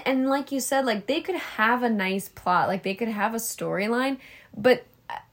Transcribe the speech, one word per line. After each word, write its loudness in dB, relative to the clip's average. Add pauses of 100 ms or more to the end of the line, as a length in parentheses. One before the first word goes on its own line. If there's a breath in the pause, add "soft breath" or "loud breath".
and 2
like 0
you -2
said, 2
like, -2
they 0
could -4
have 0
a 2
nice 0
plot. 2
Like, -2
they -2
could -4
have -2
a -4
storyline, -2 (360 loud breath)
but 4 (480)